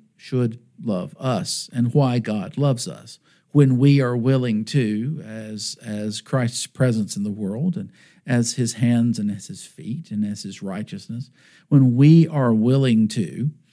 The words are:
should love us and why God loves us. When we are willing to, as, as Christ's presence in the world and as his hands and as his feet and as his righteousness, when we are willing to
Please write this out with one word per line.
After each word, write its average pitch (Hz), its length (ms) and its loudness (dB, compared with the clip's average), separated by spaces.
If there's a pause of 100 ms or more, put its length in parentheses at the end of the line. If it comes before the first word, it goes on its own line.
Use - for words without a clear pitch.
(160)
should 123 420 -4 (240)
love 92 380 -4
us 120 540 -4
and 120 180 0
why 131 260 2
God 107 380 -6
loves 135 320 -2
us. - 300 -18 (320)
When 139 260 6
we 139 240 6
are 123 160 0
willing 123 500 0
to, 123 600 -2
as, 107 560 -12
as 107 400 -6
Christ's 123 440 -4
presence 110 520 -2
in 101 40 -4
the 104 80 -4
world 107 460 -4
and - 140 -10 (360)
as 120 280 0
his 117 200 -2
hands 120 440 2
and 104 120 -2
as 101 180 -10
his - 180 -16
feet 123 440 -12
and 104 140 -4
as 104 200 -6
his 98 180 -14
righteousness, 104 680 -10 (380)
when 131 280 6
we 156 320 8
are 135 260 2
willing 117 540 2
to 113 420 -6 (220)